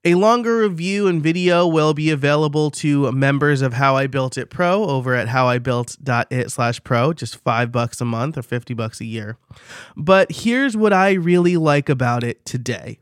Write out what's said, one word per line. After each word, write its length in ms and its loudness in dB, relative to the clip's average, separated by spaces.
A 120 4
longer 420 2
review 480 0
and 160 2
video 460 2
will 260 2
be 160 0
available 640 0
to 400 0
members 500 2
of 120 -2
How 220 2
I 120 0
Built 280 -4
It 140 -8
Pro 360 0
over 280 -2
at 140 -2
how 180 2
I 140 2
built 440 -4
dot 280 0
it 200 -4
slash 320 -4
pro, 300 0
just 220 -10
five 360 -2
bucks 300 -4
a 40 -2
month 300 -4
or 60 -8
fifty 320 -8
bucks 260 -8
a 60 -10
year. 320 -10
But 360 4
here's 440 -2
what 160 2
I 200 4
really 440 2
like 320 2
about 360 0
it 240 -8
today. 540 -8